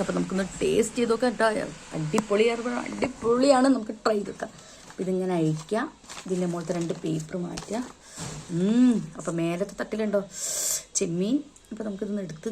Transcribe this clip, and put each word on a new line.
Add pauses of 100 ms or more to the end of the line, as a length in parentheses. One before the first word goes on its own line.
അപ്പോൾ
നമുക്കൊന്ന് (160)
ടേസ്റ്റ്
ചെയ്ത്
നോക്കാം
ട്ടോ. (480)
അടിപൊളിയാണ്, (220)
അടിപൊളിയാണ്,
നമുക്ക്
ട്രൈ
ചെയ്ത്
നോക്കാം. (380)
അപ്പോൾ
ഇതിങ്ങനെ
അഴിക്കാം, (380)
ഇതിൻ്റെ
മുകളിലത്തെ
രണ്ട്
പേപ്പർ (100)
മാറ്റുക. (760)
ഉം, (240)
അപ്പോൾ
മേലത്തെ
തട്ടിലുണ്ടോ (760)
ചെമ്മീൻ? (360)
അപ്പോൾ
നമുക്കിതൊന്ന്
എടുത്ത്